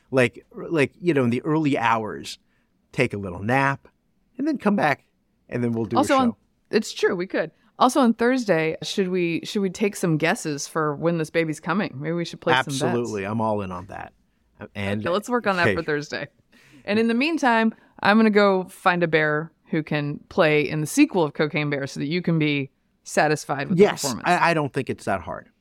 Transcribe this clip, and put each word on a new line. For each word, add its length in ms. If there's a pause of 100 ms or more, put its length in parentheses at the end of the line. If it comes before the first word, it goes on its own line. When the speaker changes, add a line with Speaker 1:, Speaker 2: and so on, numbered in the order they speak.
(120)
Speaker 1:
like, 400
like, 480
you 120
know, 120
in 60
the 120
early 340
hours, 640 (540)
take 200
a 60
little 240
nap, 460 (500)
and 100
then 80
come 200
back, 280 (440)
and 140
then 100
we'll 120
do 120
Speaker 2:
Also 180
Speaker 1:
a 20
show. 60
Speaker 2:
on, 140 (340)
it's 220
true, 240
we 100
could. 240 (300)
Also 200
on 140
Thursday, 680
should 260
we, 360
should 180
we 80
take 260
some 220
guesses 500
for 260
when 240
this 120
baby's 300
coming? 400
Maybe 120
we 120
should 160
place 180
some 80
bets. 160
Speaker 1:
Absolutely. 420
I'm 160
all 220
in 100
on 140
that. 260 (640)
And 240
Speaker 2:
Okay, 100
let's 180
work 200
on 80
that 100
Speaker 1:
okay. 100
Speaker 2:
for 60
Thursday. 460 (560)
And 140
in 100
the 60
meantime, 600 (260)
I'm 160
gonna 140
go 340
find 380
a 60
bear 440 (140)
who 160
can 360 (100)
play 380
in 140
the 60
sequel 360
of 120
Cocaine 340
Bear 180
so 140
that 60
you 160
can 160
be 320 (340)
satisfied 640
with 100
Speaker 1:
Yes, 240
Speaker 2:
the 60
performance. 200
Speaker 1:
I, 220
I 40
don't 180
think 160
it's 160
that 160
hard. 300 (100)